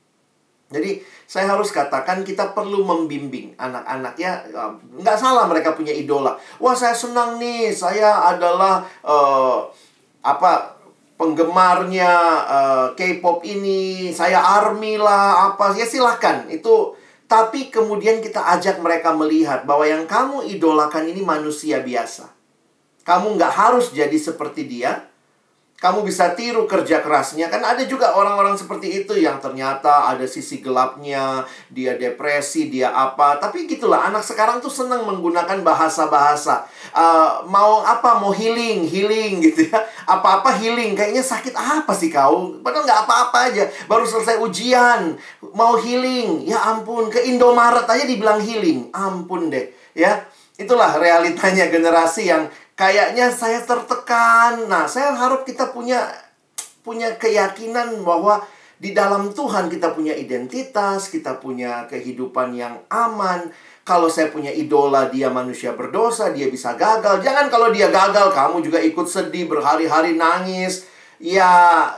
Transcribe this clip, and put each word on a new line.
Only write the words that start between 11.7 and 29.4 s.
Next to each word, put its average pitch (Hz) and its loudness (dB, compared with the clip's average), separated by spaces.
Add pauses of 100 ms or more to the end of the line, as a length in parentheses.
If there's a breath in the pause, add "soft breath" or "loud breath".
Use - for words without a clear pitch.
eh, 135 2
K-pop 175 -2
ini, 190 -4
saya 180 0
army 208 2
lah, 196 4
apa." 202 0
Ya, 233 -4
silahkan. 233 0
Itu, - 0 (300 loud breath)
tapi 226 2
kemudian 214 0
kita - -6 (100)
ajak 185 0
mereka 170 0
melihat 156 0
bahwa 147 2
yang 156 0
kamu 247 -2
idolakan 156 0
ini 175 -6
manusia 151 -4
biasa. 123 -8 (720)
Kamu 196 0
nggak 165 2
harus 240 2
jadi 147 0
seperti 156 -4
dia. 120 -6 (680)
Kamu 196 0
bisa 175 0
tiru 233 -2
kerja 160 0
kerasnya. 151 0
Kan 233 -2
ada 247 0
juga 247 0
orang-orang 202 2
seperti 190 -6
itu 202 -4
yang 156 0